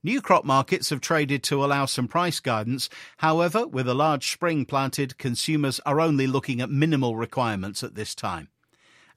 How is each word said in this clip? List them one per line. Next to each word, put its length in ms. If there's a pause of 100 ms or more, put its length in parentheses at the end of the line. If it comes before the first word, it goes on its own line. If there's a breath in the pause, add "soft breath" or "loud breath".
New 180
crop 240
markets 460
have 100
traded 400
to 240
allow 200
some 220
price 320
guidance. 500 (280 loud breath)
However, 480
with 220
a 80
large 360
spring 320
planted, 540
consumers 680
are 160
only 280
looking 340
at 80
minimal 460
requirements 680
at 120
this 180
time. 360 (680 soft breath)